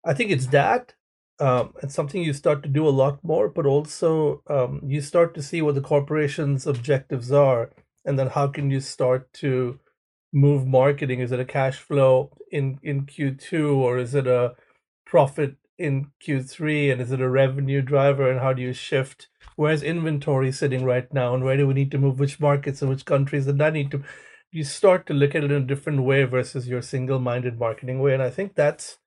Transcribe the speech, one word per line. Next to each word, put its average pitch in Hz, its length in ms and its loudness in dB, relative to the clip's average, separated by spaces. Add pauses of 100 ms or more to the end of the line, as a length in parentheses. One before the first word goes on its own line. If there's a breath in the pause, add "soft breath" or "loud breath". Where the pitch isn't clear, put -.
I 151 80 0
think 208 180 0
it's 127 160 0
that, 147 480 2 (440)
um, 127 420 0
and 139 100 -10
something 160 300 -4
you 156 120 -2
start 147 300 -2
to 147 60 -8
do 151 180 2
a - 20 6
lot 139 340 2
more, 170 240 0
but 165 180 -4
also, 151 840 0
um, 139 360 -2
you 143 180 -4
start 170 340 2
to 156 80 -12
see 165 180 -6
what 147 140 0
the 135 60 -2
corporation's 143 840 -2
objectives 131 640 -2
are, 135 400 4 (340)
and 139 120 -2
then 131 100 0
how 143 200 0
can 139 240 -2
you 135 80 0
start 131 540 -2
to 127 460 -4 (540)
move 143 320 4
marketing? 131 540 2
Is 123 120 -4
it 127 80 -2
a 127 60 -4
cash 135 320 -2
flow 131 540 2 (200)
in, 135 320 -4
in 139 220 -4
Q 139 260 -4
two, 147 440 -2
or 127 220 2
is 123 180 -4
it 131 120 0
a 123 280 2 (500 soft breath)
profit 139 500 2 (220)
in 139 420 -4
Q 135 240 -4
three, 147 480 -2
and 123 100 -2
is 120 100 -6
it 131 100 -2
a 127 80 0
revenue 135 520 2
driver, 135 480 2
and 131 100 0
how 131 140 0
do 127 80 -4
you 127 120 -4
shift? - 540 -4 (280 soft breath)
Where's 151 280 0
inventory 147 680 0
sitting 131 340 -2
right 123 280 0
now, 123 200 0
and 127 100 -2
where 135 140 2
do 143 100 4
we 135 60 2
need 139 180 0
to 139 60 -2
move 135 220 2
which 139 200 -2
markets 143 420 0
and 135 80 -2
which 131 160 -4
countries? 139 420 0
And 143 140 0
I 156 100 4
need 143 200 -4
to, 139 120 -6 (480 loud breath)
you 160 120 -6
start 180 440 2
to 156 60 -4
look 143 220 2
at 156 80 0
it 143 80 0
in 143 120 0
a - 20 -2
different 139 380 -2
way 135 200 4
versus 123 440 -2
your 123 140 -6
single-minded 127 760 -4
marketing 123 400 -4
way. 139 140 2
And 131 100 0
I 123 60 -2
think 196 260 -8
that's - 520 -2